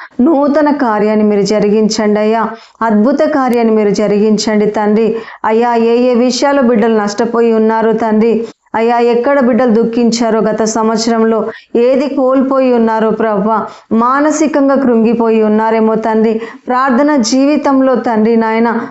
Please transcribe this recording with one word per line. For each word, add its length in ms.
నూతన 500
కార్యాన్ని 540
మీరు 180
జరిగించండి 800
అయ్యా, 220
అద్భుత 400
కార్యాన్ని 520
మీరు 160
జరిగించండి 760
తండ్రి. 420
అయ్యా, 300
ఏ 220
ఏ 180
విషయాలు 480
బిడ్డలు 360
నష్టపోయి 540
ఉన్నారో 400
తండ్రి, 420
అయ్యా, 240
ఎక్కడ 420
బిడ్డలు 340
దుఃఖించారో 640
గత 220
సంవత్సరంలో, 760
ఏది 380
కోల్పోయి 580
ఉన్నారో 380
ప్రభా, 480
మానసికంగా 800
కృంగిపోయి 680
ఉన్నారేమో 520
తండ్రి, 460
ప్రార్థన 500
జీవితంలో 800
తండ్రి 420
నాయన 320